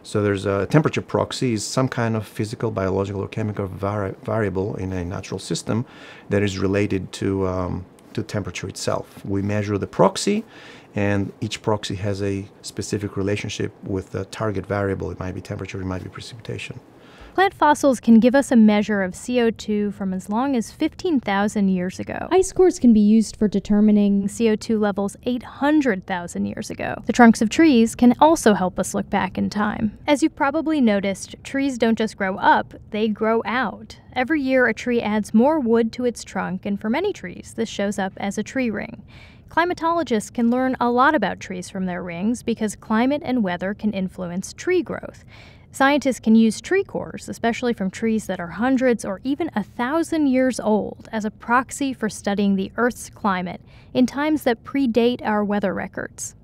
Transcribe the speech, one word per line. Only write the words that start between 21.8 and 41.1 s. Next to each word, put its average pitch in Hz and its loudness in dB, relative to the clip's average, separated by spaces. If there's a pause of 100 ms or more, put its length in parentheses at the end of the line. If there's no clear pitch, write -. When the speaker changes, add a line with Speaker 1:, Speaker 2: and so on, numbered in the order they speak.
Speaker 2:
ago. - -8
Ice 370 4
cores 359 4
can 233 8
be 214 8
used 214 4
for 214 2
determining 202 4
C 226 0
O 214 4
two 220 -2
levels 202 -2
eight 247 -4
hundred 277 2
thousand 185 -4
years - -8
ago. - -6
The 226 0
trunks 233 8
of 214 0
trees 247 6
can 247 6
also 302 6
help 185 -2
us 185 -4
look 196 -4
back 190 -2
in 196 -2
time. 214 -4
As 294 2
you've 311 0
probably 302 0
noticed, 202 0 (100)
trees 269 -2
don't 226 2
just 214 -2
grow 196 -4
up, - 2 (160)
they 214 -2
grow 220 0
out. 214 -6 (160)
Every 254 0
year, 262 4
a 226 2
tree 233 -2
adds 214 -2
more 285 6
wood 226 2
to 247 -4
its - -4
trunk, 185 -8
and 202 -4
for - -6
many 339 0
trees, - -14
this 226 -4
shows 202 -4
up 190 -4
as 202 -6
a 214 -4
tree 247 -4
ring. - -10 (480)
Climatologists 330 0
can 233 2
learn 254 0
a 240 2
lot 262 4